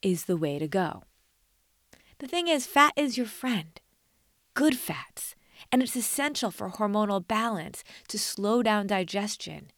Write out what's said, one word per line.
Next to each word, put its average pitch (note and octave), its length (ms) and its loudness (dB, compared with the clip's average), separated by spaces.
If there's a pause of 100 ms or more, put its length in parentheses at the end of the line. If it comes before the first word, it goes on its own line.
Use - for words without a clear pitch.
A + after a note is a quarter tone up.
is F#3 240 0
the F3+ 100 0
way D3 240 0
to D#3 80 -2
go. E3+ 360 -2 (1160)
The C4+ 80 -10
thing E4+ 200 -2
is, D4 180 2
fat C#4+ 300 6
is C4 220 0
your A#3+ 100 0
friend, G#3+ 520 -4 (720)
good C#4 240 4
fats, - 580 -10 (360)
and B3+ 100 6
it's B3+ 140 -2
essential B3+ 560 -2
for - 180 -8
hormonal G3+ 560 0
balance, A3 580 -2 (240)
to G#3+ 120 -6
slow G#3+ 440 2
down G#3 240 2
digestion F#3+ 920 -2